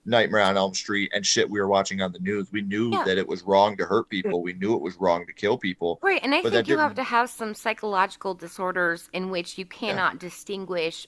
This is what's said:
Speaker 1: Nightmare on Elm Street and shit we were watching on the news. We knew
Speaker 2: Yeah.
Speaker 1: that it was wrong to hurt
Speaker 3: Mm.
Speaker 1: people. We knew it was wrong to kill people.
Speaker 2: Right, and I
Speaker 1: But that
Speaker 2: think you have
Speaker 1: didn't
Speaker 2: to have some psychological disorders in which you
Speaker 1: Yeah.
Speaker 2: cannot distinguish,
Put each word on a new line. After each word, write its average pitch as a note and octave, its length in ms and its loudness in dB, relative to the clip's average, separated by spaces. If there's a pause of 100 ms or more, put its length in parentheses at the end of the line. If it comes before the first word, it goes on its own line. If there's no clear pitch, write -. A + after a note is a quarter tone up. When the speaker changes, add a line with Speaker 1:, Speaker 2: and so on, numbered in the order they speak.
Speaker 1:
Nightmare G#2+ 380 4
on G2 160 4
Elm F#2+ 160 2
Street G2+ 400 -2
and G2+ 100 -2
shit - 240 2
we G2+ 120 -2
were G2 80 2
watching G2 340 2
on F#2 100 -2
the F2+ 60 -16
news. G2 340 -4
We G#2 80 -4
knew G#2 320 0
Speaker 2:
Yeah. F#2+ 120 0
Speaker 1:
that F#2 120 2
it F#2+ 100 0
was F2+ 160 -6
wrong G2 360 4
to F2+ 80 -2
hurt F#2+ 220 2
Speaker 3:
Mm. - 20 -20
Speaker 1:
people. F2+ 320 -2
We F2+ 100 -4
knew G2 220 0
it D#2 80 0
was F2 160 -6
wrong F2 280 2
to - 60 -16
kill G#2 240 0
people. F2 460 -2
Speaker 2:
Right, F#4 200 2
and - 120 0
I F4 80 2
Speaker 1:
But - 100 0
that - 60 2
Speaker 2:
think - 100 2
you - 100 4
have D4+ 120 2
Speaker 1:
didn't B3+ 160 -6
Speaker 2:
to - 40 -8
have A#3+ 200 2
some G#3+ 240 -8
psychological G3 800 -2
disorders F3 800 -2
in F#3 160 -4
which F3 260 -4
you F#3+ 80 -8
Speaker 1:
Yeah. - 140 -16
Speaker 2:
cannot G3 400 -2
distinguish, F3+ 880 -6